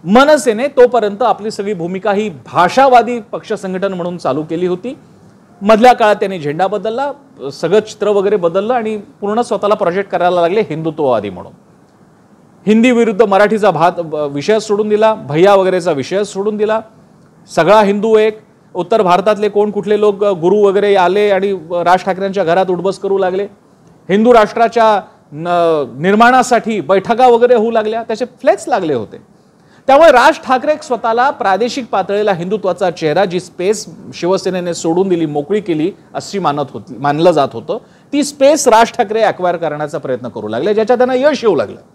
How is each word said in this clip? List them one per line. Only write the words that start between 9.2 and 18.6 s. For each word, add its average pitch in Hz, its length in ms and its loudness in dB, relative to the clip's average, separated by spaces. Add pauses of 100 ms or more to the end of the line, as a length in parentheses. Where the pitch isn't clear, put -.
स्वतःला 208 340 -2
प्रोजेक्ट 190 340 -2
करायला 180 320 0
लागले 180 200 0
हिंदुत्ववादी 151 680 -2
म्हणून. 90 220 -14 (1160)
हिंदी 226 240 4
विरुद्ध 226 300 2
मराठीचा 208 500 2
भात, 165 200 2
ब-, 170 240 -8
विषय 147 440 -2
सोडून 208 300 -2
दिला, 214 240 2
भैया 175 420 2
वगैरेचा 185 360 0
विषय 160 320 -4
सोडून 202 340 -6
दिला, 214 240 -2 (720)
सगळा 196 280 4
हिंदू 208 340 2
एक, 214 220 0 (340)